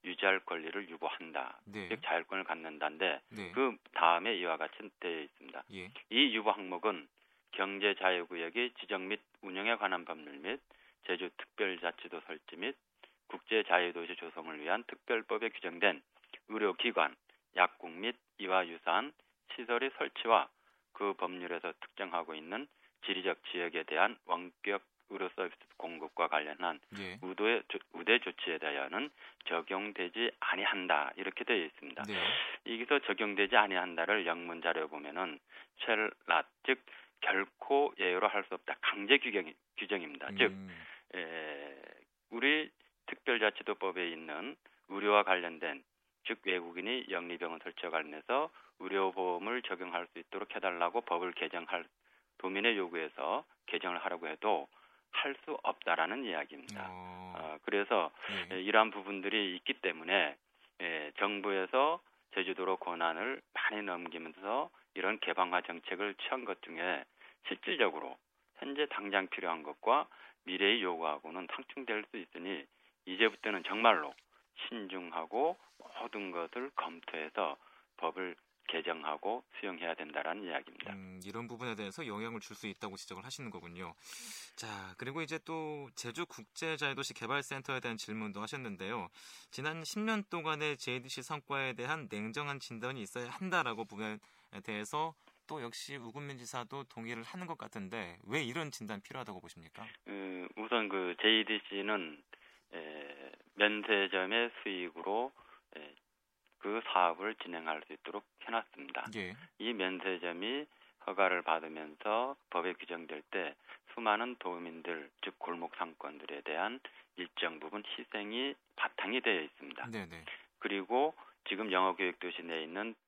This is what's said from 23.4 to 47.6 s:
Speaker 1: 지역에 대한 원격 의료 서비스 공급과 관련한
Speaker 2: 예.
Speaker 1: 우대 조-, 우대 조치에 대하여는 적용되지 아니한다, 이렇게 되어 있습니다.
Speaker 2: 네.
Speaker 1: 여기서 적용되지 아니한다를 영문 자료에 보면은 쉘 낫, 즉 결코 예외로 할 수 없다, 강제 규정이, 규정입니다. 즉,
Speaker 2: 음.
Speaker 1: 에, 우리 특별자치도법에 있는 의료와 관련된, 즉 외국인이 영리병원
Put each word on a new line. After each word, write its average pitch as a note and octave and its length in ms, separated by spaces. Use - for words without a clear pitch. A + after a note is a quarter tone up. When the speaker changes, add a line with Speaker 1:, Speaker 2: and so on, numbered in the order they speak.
Speaker 1:
지역에 E2+ 340
대한 G2 420
원격 F2+ 560
의료 F#2 260
서비스 F2+ 200
공급과 E2 520
관련한 D#2 520
Speaker 2:
예. F#2+ 220
Speaker 1:
우대 G#2 480
조-, - 100
우대 F2+ 260
조치에 F2 400
대하여는 D2+ 520
적용되지 F#2+ 840
아니한다, F2+ 760
이렇게 F#2+ 280
되어 A#2+ 120
있습니다. D2+ 480
Speaker 2:
네. - 680
Speaker 1:
여기서 B2 280
적용되지 G2+ 560
아니한다를 F#2 680
영문 E2+ 360
자료에 D#2+ 240
보면은 D#2 520
쉘 A2 260
낫, E2 200
즉 C3 180
결코 C#3 760
예외로 F#2+ 300
할 G2 160
수 F#2+ 100
없다, - 260
강제 G#2 380
규정이, G2+ 360
규정입니다. E2+ 500
즉, G#2+ 140
Speaker 2:
음. F#2+ 180
Speaker 1:
에, D#2 600
우리 C#3+ 400
특별자치도법에 G2 1040
있는 D#2+ 460
의료와 G#2 340
관련된, F2 600
즉 A#2 180
외국인이 F#2 680
영리병원 E2+ 520